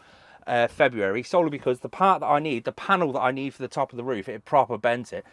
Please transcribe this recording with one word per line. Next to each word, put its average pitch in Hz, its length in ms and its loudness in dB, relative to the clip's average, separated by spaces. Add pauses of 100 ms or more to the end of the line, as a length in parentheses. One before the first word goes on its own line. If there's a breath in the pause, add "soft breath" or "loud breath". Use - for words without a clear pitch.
(460 soft breath)
uh, 120 220 2
February, 117 560 0
solely 175 260 0
because 131 320 -2
the 127 80 -10
part 180 320 2
that 131 60 -4
I 147 120 4
need, 175 240 -4
the - 80 -6
panel 180 420 0
that 107 80 -2
I 127 100 2
need 135 220 -6
for - 80 -20
the 127 60 -4
top 139 240 -4
of 123 60 -14
the 117 60 -6
roof, 123 260 -4
it 107 160 -12
proper 123 320 2
bent 120 340 0
it. 95 220 -8